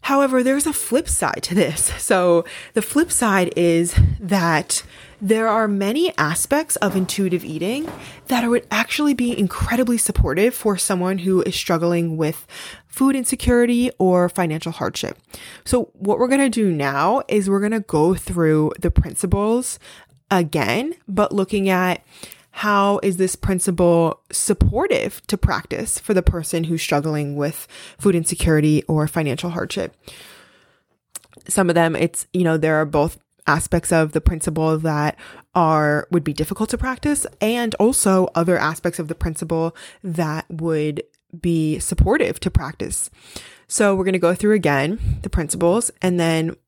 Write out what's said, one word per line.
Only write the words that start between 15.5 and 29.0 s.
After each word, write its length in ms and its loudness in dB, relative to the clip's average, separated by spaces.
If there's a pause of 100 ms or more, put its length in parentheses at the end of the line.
So 280 0
what 260 -2
we're 80 2
gonna 220 2
do 220 0
now 560 0
is 220 0
we're 120 2
gonna 180 -2
go 340 2
through 640 0
the 140 -2
principles 880 0 (520)
again, 640 0 (120)
but 240 0
looking 380 0
at 340 0 (540)
how 460 2
is 140 0
this 180 0
principle 840 2 (120)
supportive 960 0
to 100 -2
practice 640 -4
for 160 -2
the 80 2
person 400 0
who's 180 -2
struggling 540 -2
with 320 -6 (320)
food 160 2
insecurity 720 2
or 200 0